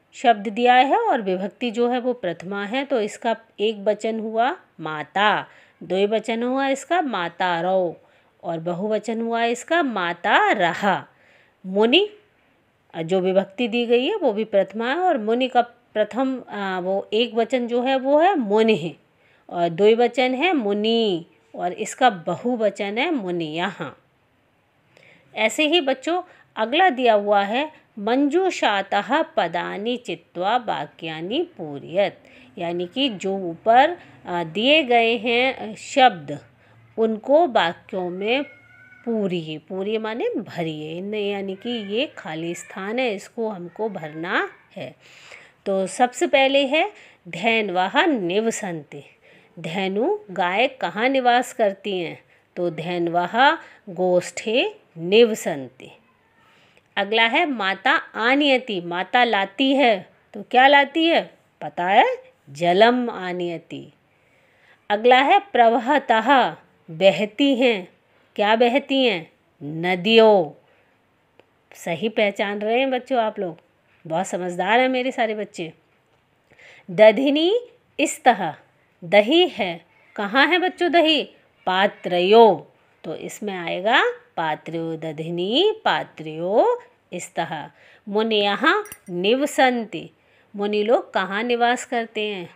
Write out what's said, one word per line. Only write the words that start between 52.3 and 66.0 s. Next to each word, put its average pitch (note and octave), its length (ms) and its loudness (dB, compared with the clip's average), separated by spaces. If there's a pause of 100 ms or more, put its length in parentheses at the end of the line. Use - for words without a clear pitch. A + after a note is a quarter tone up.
तो F3 140 -2
धेनवः F3 800 0 (380)
गोष्ठे G#3+ 840 -2 (220)
निवसन्ति। F#3 920 0 (1040)
अगला G#3 260 0
है C4+ 240 2
माता G#3 440 -2 (240)
आनयति, B3 640 0
माता F3+ 440 0
लाती A3 480 0
है, A#3+ 360 2 (260)
तो G#3 80 -12
क्या B3+ 240 4
लाती C#4+ 400 4
है? C#4 320 0 (220)
पता F3 260 -6
है, A3 200 6 (440)
जलम G#3 600 4
आनयति। F3 840 -8 (1000)
अगला A#3+ 300 6
है D#4+ 180 4
प्रवहतः, A#3 1200 2 (340)